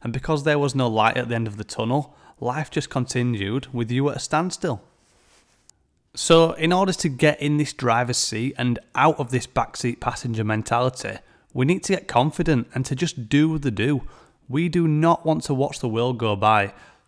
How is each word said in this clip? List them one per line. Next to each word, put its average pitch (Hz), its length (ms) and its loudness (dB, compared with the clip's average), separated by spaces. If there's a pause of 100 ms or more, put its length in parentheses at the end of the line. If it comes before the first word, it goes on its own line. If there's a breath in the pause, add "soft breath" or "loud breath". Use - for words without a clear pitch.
and 120 80 -6
because 139 340 -2
there 147 140 2
was 143 160 0
no 127 140 2
light 110 300 4
at 120 100 -2
the 120 60 -2
end 117 120 -2
of 104 120 -8
the 107 60 -8
tunnel, 123 520 -4 (240 loud breath)
life 131 300 -4
just - 180 -4
continued 123 840 -2
with 117 160 -2
you 135 180 0
at 139 80 -4
a - 40 -8
standstill. 160 600 -2 (1300 soft breath)
So 165 380 6
in 165 220 0
order 190 180 2
to - 160 -2
get 147 320 2
in 147 160 0
this 147 160 -2
driver's 120 460 0
seat 113 400 -4
and 123 200 0 (160)
out 151 240 4
of 123 120 -6
this 127 160 -2
backseat - 520 -4
passenger 113 460 -4
mentality, 117 760 -2 (360 soft breath)
we 127 100 0
need 180 200 2
to 196 100 0
get - 120 -4
confident 143 680 2
and 131 100 -2
to 143 100 -4
just 127 360 -4
do 156 280 4
the 135 120 -2
do. 120 320 0 (440 loud breath)
We 160 220 -2
do 165 180 2
not 160 380 2
want 156 200 0
to 143 100 -2
watch 135 260 -2
the 127 80 -2
world 117 300 0
go 107 180 0
by, 101 380 4 (340 loud breath)